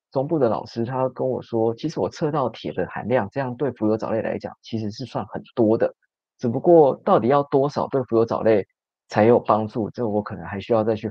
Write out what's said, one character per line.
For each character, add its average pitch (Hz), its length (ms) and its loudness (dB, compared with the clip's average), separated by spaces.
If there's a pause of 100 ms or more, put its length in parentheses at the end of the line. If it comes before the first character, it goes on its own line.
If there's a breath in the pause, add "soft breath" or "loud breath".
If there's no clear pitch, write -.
(120)
中 135 160 -2
部 165 100 0
的 131 100 2
老 98 180 -2
师， 117 180 -6
他 131 240 -2
跟 131 200 -4
我 117 140 -4
说， 113 320 -2
其 151 140 -8
实 165 100 -6
我 98 100 -2
测 - 220 -4
到 143 180 -2
铁 - 240 -10
的 87 140 -4
含 - 220 -10
量， 113 240 0
这 139 80 -6
样 127 160 -6
对 131 160 -4
浮 110 160 -2
游 107 80 2
藻 - 140 -6
类 110 120 -2
来 85 160 -4
讲， 104 140 -10 (100)
其 - 160 -8
实 110 120 -6
是 120 140 -12
算 117 220 -8
很 - 160 -12 (120)
多 113 220 4
的。 107 160 0 (460)
只 127 100 -2
不 123 120 -2
过 160 340 6 (100)
到 196 140 4
底 113 100 2
要 143 160 4
多 143 240 2
少 - 200 -4
对 135 160 0
浮 - 120 -2
游 113 80 4
藻 - 180 -2
类 107 220 4 (440)
才 107 160 4
有 117 160 6
帮 107 260 0
助， 107 240 -6
这 120 160 -6
我 104 160 -2
可 104 140 -12
能 87 80 -14
还 98 160 -8
需 110 120 -4
要 110 120 2
再 110 100 0
去 107 160 -6